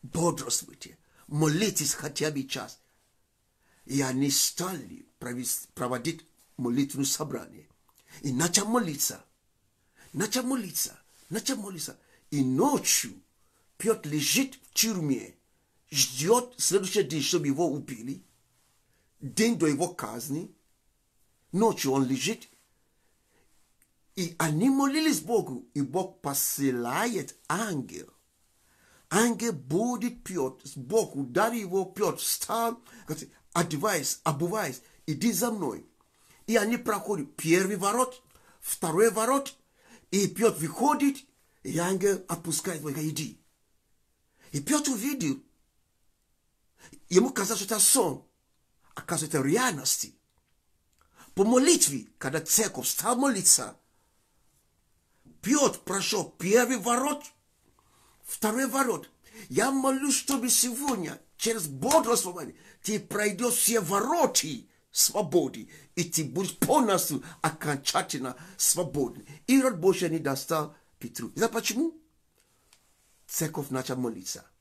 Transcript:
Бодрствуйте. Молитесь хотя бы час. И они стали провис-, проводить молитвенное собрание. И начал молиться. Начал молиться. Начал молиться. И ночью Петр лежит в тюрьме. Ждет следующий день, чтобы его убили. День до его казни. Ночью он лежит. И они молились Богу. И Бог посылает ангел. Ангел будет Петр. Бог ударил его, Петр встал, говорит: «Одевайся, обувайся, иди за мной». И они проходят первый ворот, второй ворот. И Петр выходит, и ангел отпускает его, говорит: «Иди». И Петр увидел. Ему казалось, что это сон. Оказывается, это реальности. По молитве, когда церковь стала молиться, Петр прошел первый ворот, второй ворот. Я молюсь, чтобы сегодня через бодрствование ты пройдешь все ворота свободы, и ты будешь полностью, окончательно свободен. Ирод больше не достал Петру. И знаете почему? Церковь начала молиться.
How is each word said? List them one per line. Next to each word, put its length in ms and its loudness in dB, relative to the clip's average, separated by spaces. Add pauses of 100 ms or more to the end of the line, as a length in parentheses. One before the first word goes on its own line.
Бодрствуйте. 960 -4 (260)
Молитесь 720 0
хотя 340 -4
бы 140 -6
час. 360 -10 (1040)
И 180 0
они 260 0
стали 760 -2 (120)
провис-, 540 -6
проводить 500 -4 (340)
молитвенное 500 0
собрание. 600 -6 (540)
И 100 -4
начал 360 2
молиться. 580 -2 (880)
Начал 300 -2
молиться. 560 -4 (300)
Начал 260 -4
молиться. 440 -10 (300)
И 140 0
ночью 760 2 (600)
Петр 280 0
лежит 600 0
в 80 -20
тюрьме. 600 0 (540)
Ждет 720 2
следующий 420 2
день, 220 0
чтобы 240 2
его 240 2
убили. 520 -8 (960)
День 380 0
до 80 2
его 220 2
казни. 680 -8 (960)
Ночью 400 2
он 140 4
лежит. 420 -2 (1700)
И 240 -6
они 300 4
молились 500 2
Богу. 540 -2
И 80 -2
Бог 400 -4
посылает 1160 -2 (120)
ангел. 580 -4 (1000)
Ангел 420 2
будет 720 -2
Петр. 400 -6 (140)
Бог 400 0
ударил 420 0
его, 240 -2
Петр 360 -2
встал, 640 -2 (240)
говорит: 280 -10 (180)
«Одевайся, 720 -2
обувайся, 560 -4 (260)
иди 280 0
за 180 0
мной». 340 -4 (600)
И 80 2
они 220 4
проходят 580 -4
первый 400 4
ворот, 480 0 (380)
второй 500 2
ворот. 460 0 (520)
И 200 2
Петр 280 2
выходит, 680 2 (380)
и 160 -4
ангел 500 2
отпускает 500 -4
его, 120 -8
говорит: 200 -4
«Иди». 300 -8 (1120)
И 80 -4
Петр 300 0
увидел. 520 -4 (1700)
Ему 220 6
казалось, 300 -2
что 140 -4
это 80 4
сон. 420 4 (720)
Оказывается, 440 -2
это 60 0
реальности. 680 0 (1160)
По 120 4
молитве, 720 4
когда 240 -4
церковь 480 0
стала 260 0
молиться, 640 4 (1600)
Петр 380 4
прошел 520 -2
первый 460 4
ворот, 460 0 (1000)
второй 460 -2
ворот. 420 -2 (380)
Я 240 2
молюсь, 460 2
чтобы 320 -2
сегодня 720 0 (160)
через 300 -2
бодрствование 880 2 (260)
ты 160 -2
пройдешь 540 0
все 260 2
ворота 680 2 (420)
свободы, 800 2 (260)
и 80 -2
ты 220 -2
будешь 320 -4
полностью, 680 2 (180)
окончательно 920 -4 (220)
свободен. 680 0 (220)
Ирод 320 4
больше 300 2
не 100 -2
достал 560 -2 (240)
Петру. 300 -10
И 80 -14
знаете 160 0
почему? 440 -2 (1300)
Церковь 440 -6
начала 300 -4
молиться. 460 -6 (160)